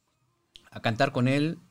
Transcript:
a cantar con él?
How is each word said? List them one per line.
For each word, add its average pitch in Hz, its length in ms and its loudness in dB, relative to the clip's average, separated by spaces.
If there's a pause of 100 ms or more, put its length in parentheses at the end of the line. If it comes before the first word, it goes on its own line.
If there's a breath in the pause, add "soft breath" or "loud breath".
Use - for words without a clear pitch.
(680)
a - 120 -16
cantar 123 320 0
con 127 160 2
él? 147 300 0 (120)